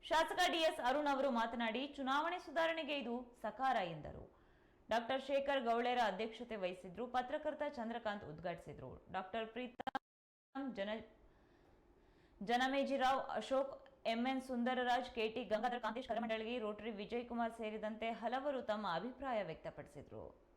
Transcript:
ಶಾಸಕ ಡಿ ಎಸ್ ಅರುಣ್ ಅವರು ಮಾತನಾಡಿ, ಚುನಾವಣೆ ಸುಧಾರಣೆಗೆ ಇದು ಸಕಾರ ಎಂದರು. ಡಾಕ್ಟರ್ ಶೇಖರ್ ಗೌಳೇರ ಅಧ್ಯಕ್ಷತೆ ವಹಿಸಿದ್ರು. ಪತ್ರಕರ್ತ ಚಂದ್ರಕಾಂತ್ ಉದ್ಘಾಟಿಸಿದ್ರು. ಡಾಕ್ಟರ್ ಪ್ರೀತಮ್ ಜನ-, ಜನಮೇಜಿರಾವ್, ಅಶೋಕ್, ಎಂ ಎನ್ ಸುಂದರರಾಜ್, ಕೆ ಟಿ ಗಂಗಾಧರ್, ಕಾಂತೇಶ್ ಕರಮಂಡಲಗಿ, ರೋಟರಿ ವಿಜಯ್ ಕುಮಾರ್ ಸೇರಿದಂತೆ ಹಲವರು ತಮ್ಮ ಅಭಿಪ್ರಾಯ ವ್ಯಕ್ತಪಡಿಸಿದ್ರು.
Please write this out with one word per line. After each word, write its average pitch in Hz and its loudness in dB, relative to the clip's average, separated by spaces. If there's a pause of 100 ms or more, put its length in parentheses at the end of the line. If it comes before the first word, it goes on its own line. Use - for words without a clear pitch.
ಶಾಸಕ 320 4 (120)
ಡಿ 339 2
ಎಸ್ 320 4
ಅರುಣ್ 269 4
ಅವರು 269 4
ಮಾತನಾಡಿ, 233 0
ಚುನಾವಣೆ 285 0
ಸುಧಾರಣೆಗೆ 320 0
ಇದು 240 -4
ಸಕಾರ 247 2
ಎಂದರು. 160 -4 (580)
ಡಾಕ್ಟರ್ 240 2
ಶೇಖರ್ 277 2
ಗೌಳೇರ 240 4
ಅಧ್ಯಕ್ಷತೆ 220 -2
ವಹಿಸಿದ್ರು. 185 -4
ಪತ್ರಕರ್ತ 294 -2
ಚಂದ್ರಕಾಂತ್ 226 -4
ಉದ್ಘಾಟಿಸಿದ್ರು. 156 -8
ಡಾಕ್ಟರ್ 220 -4
ಪ್ರೀತಮ್ - -8
ಜನ-, 214 -4 (1300)
ಜನಮೇಜಿರಾವ್, 262 4 (100)
ಅಶೋಕ್, 269 0 (240)
ಎಂ 233 2
ಎನ್ 262 0
ಸುಂದರರಾಜ್, 247 2
ಕೆ 226 0
ಟಿ 247 -2
ಗಂಗಾಧರ್, 233 0
ಕಾಂತೇಶ್ 220 -2
ಕರಮಂಡಲಗಿ, 220 0
ರೋಟರಿ 214 -4
ವಿಜಯ್ 220 -4
ಕುಮಾರ್ 233 0
ಸೇರಿದಂತೆ 220 -4
ಹಲವರು 247 -2
ತಮ್ಮ 208 0
ಅಭಿಪ್ರಾಯ 233 -2
ವ್ಯಕ್ತಪಡಿಸಿದ್ರು. 139 -10